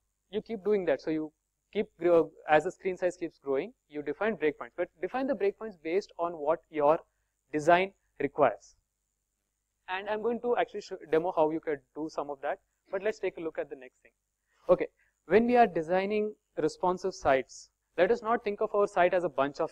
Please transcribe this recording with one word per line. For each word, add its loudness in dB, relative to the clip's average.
you -6
keep -8
doing 0
that. 0
So -6
you -4
keep -2
grow, 4
as 6
the -4
screen -6
size -2
keeps -10
growing, -4
you -10
define -4
breakpoints, -4
but -4
define -4
the -2
breakpoints -6
based -4
on -4
what -2
your 4
design 4
requires. 0
And -6
I'm -4
going -2
to -2
actually -2
sh-, -14
demo 0
how 4
you -4
could -4
do -8
some -6
of -12
that, -6
but -6
let's -4
take -6
a -12
look -8
at -6
the -16
next -20
thing. -20
Okay, 4
when 4
we 4
are 8
designing -2
responsive -2
sites, -2
let 4
us 0
not -2
think -4
of -2
our 2
site 2
as 0
a 0
bunch -4
of -4